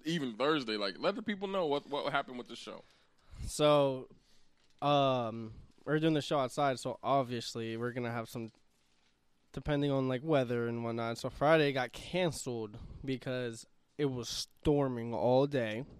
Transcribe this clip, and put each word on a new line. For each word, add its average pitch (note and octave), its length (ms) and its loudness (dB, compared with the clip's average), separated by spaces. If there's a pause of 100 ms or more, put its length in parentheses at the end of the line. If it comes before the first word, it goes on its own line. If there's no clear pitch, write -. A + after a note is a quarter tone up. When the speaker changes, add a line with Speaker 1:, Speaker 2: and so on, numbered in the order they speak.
Speaker 1:
even D3 300 -2
Thursday. B2 420 0
Like, G2+ 240 -2
let F3+ 160 0
the A3+ 60 -6
people G3+ 260 -4
know F#3+ 200 0
what, C#3+ 220 -2
what C#3 220 -2
happened C3+ 260 -2
with A#2 120 -12
the A#2 80 -12
show. F#2 260 -12 (640)
Speaker 2:
So, C#3+ 600 4 (720)
um, B2 720 2 (320)
we're D3+ 140 0
doing D#3+ 140 4
the D3 80 2
show D3+ 180 0
outside, C3+ 400 0
so B2+ 220 -6
obviously A#2+ 760 0
we're A#2+ 160 -4
gonna A#2+ 180 -2
have A#2 160 -4
some, A2+ 240 -8 (1040)
depending C#3+ 360 0
on, C3+ 200 2
like, B2+ 120 -2
weather B2 460 2
and A#2 160 -4
whatnot. A#2 340 -4
So B2+ 120 -6
Friday D3 420 4
got B2+ 220 -2
canceled A#2+ 840 -4 (280)
because B2+ 600 -4 (320)
it C#3+ 140 2
was B2 160 -6
storming B2+ 840 0
all B2 340 6
day, A#2 380 -2 (140)